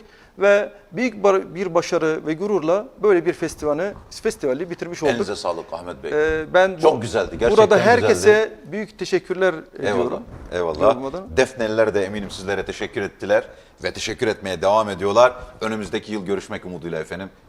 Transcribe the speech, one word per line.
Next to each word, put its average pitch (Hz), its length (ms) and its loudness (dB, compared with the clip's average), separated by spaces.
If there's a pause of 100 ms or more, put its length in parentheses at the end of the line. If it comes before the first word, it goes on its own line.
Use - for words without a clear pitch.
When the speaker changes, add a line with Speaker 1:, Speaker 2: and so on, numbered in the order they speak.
(400)
Speaker 1:
ve 202 300 4 (220)
büyük 214 320 -4
bar-, 190 320 2
bir 180 200 -2
başarı 160 520 0
ve 160 60 0
gururla 185 520 0 (180)
böyle 180 220 4
bir 180 80 0
festivali, 156 600 -4 (160)
festivali 156 600 -4
bitirmiş 170 340 -8
olduk. 139 100 2
Speaker 2:
Elinize 101 220 -4
sağlık 85 380 -6
Ahmet 85 300 -10
Bey. 76 100 -6
Speaker 1:
Ee, 156 400 0
ben 185 240 2
bu-, 156 40 -8
Speaker 2:
Çok 139 200 4
güzeldi, 110 300 -2
gerçekten 107 260 2
Speaker 1:
burada 214 180 8
Speaker 2:
güzeldi. 180 140 4
Speaker 1:
herkese 214 640 4 (180)
büyük 208 280 -8
teşekkürler 180 560 0 (240)
Speaker 2:
Eyvallah, - 160 -2
Speaker 1:
ediyorum. - 280 -2 (280)
Speaker 2:
eyvallah. 85 300 -2
Speaker 1:
Yorumladan. 127 560 0
Speaker 2:
Defneliler 110 560 0
de 98 120 0
eminim 101 260 -8
sizlere 95 340 -6
teşekkür 101 360 -8
ettiler 101 420 0 (400)
ve 90 100 -4
teşekkür 110 340 -4
etmeye 95 340 -4
devam 104 280 4
ediyorlar. 101 440 4 (280)
Önümüzdeki 107 520 -6
yıl 101 120 -6
görüşmek 95 400 -6
umuduyla 82 340 -8
efendim. 90 300 -10 (200)